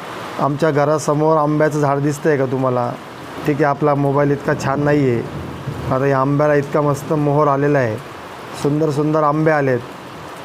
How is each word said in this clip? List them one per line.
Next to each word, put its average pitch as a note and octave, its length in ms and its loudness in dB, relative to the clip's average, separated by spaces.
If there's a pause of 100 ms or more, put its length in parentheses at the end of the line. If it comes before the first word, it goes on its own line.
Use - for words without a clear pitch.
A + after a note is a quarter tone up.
(400)
आमच्या D3 320 0
घरासमोर D3+ 640 2
आंब्याचं D3+ 420 2
झाड C#3+ 180 2
दिसतंय D3 400 0
का C3+ 80 0
तुम्हाला? B2+ 480 0 (520)
ठीक D3+ 100 2
आहे, C#3+ 80 2
आपला C#3+ 320 2
मोबाईल C#3+ 360 2
इतका D3 220 0 (100)
छान C#3 200 0
नाही D3 260 2
आहे. A#2 120 0 (720)
आता C3 120 0
या C3+ 140 2
आंब्याला C#3+ 360 2
इतका D3 260 0
मस्त C#3+ 320 -2
मोहर D3 340 2
आलेला C#3+ 320 2
आहे, A2+ 180 0 (680)
सुंदर D3+ 260 0
सुंदर D3+ 340 0
आंबे D#3 280 2
आलेत. C3+ 280 2 (640)